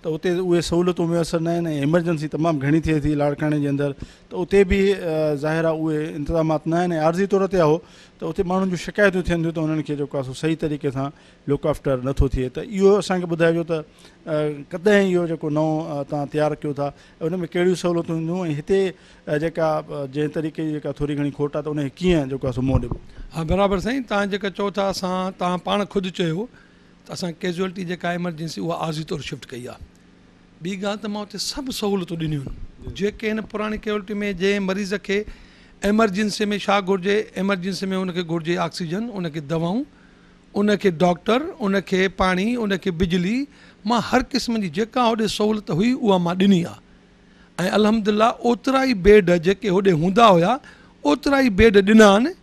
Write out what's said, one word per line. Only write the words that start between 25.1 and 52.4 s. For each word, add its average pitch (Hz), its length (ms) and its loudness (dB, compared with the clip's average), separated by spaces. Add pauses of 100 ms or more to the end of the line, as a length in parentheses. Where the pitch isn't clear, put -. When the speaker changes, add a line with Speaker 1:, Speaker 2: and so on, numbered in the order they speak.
Speaker 2:
तव्हां 180 260 -4
पाण 196 280 -2
ख़ुदि 190 240 -4
चयो 175 400 -4 (580)
त - 40 -14
असां 170 200 -6 (100)
कैज़ुअलिटी 180 440 -4
जेका 175 280 -4
एमरजेंसी, 175 480 -6
उहा 170 160 -4
आर्ज़ी 160 260 -4
तौरु 151 180 -8
शिफ्ट 135 240 -12
कई 123 200 -14
आहे। - 260 -16 (720)
ॿी 185 180 -6
ॻाल्हि 208 220 -4
त - 20 -10
मां 208 140 -6
हुते 202 180 -12
सभु 262 340 -8
सहूलियतूं 196 460 -4
ॾिनियूं 151 280 -4
आहिनि, - 480 -12
जेके 202 340 -4
हिन 220 140 -2
पुराणी 214 360 -6
कैज़ुअलिटी 208 360 -4
में 202 240 -4
जंहिं 196 220 2
मरीज़ 190 360 -2
खे 196 300 -2 (580)
एमरजेंसी 208 600 2
में 208 140 -2
छा 202 220 2
घुरिजे, 196 560 0
एमरजेंसी 190 480 -2
में 190 120 -2
उनखे 185 260 -4
घुरिजे 165 320 -2
ऑक्सीजन, 175 540 -4
उनखे 170 320 -6
दवाऊं, 165 420 -2 (720)
उनखे 208 360 2
डॉक्टर, 180 500 2
उनखे 196 680 -2
पाणी, 190 480 0
उनखे 202 360 -2
बिजली, 185 560 0 (400)
मां 226 160 2
हर 254 200 2
क़िस्म 226 380 -4
जी 190 80 -4
जेका 220 340 -2
होॾे 226 240 2
सहूलियत 214 440 -2
हुई, 214 220 2
उहा 202 240 2
मां 175 180 0
ॾिनी 190 280 6
आहे। - 1040 -12
ऐं 190 40 0
अल्हम्दुलिल्लाह, 214 600 2
ओतिरा 262 540 0
ई 262 100 2
बेड 196 440 6
जेके 190 320 0
होॾे 190 220 4
हूंदा 185 360 4
हुया, 190 320 6 (460)
ओतिरा 285 340 2
ई 262 100 4
बेड 202 400 6
ॾिना 220 180 10
आहिनि 214 220 6 (140)